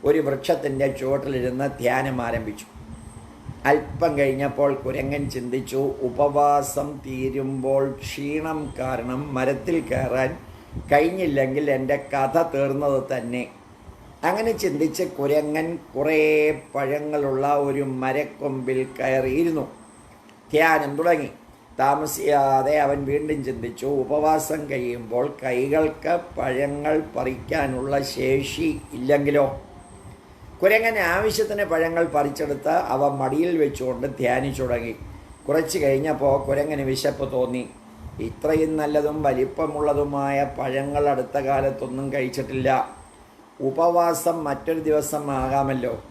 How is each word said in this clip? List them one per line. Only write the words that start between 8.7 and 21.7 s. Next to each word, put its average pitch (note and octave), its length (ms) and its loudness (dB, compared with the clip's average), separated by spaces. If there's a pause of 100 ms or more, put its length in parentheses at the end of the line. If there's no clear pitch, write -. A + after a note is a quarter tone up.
കാരണം C3 560 -4
മരത്തിൽ C3+ 460 0
കയറാൻ C3 580 -2 (540)
കഴിഞ്ഞില്ലെങ്കിൽ D3 760 2
എൻ്റെ C3+ 420 0
കഥ C#3 300 2
തീർന്നത് C#3 600 0 (100)
തന്നെ." A#2+ 360 -4 (760)
അങ്ങനെ G#3+ 280 2
ചിന്തിച്ച് D#3+ 500 0
കുരങ്ങൻ D3+ 760 0 (180)
കുറേ D3+ 680 4 (120)
പഴങ്ങളുള്ള C#3+ 800 0
ഒരു C#3 280 2
മരക്കൊമ്പിൽ C3 1040 -2 (140)
കയറിയിരുന്നു. C3+ 680 0 (840)
ധ്യാനം D3+ 440 4
തുടങ്ങി. D#3+ 320 2 (500)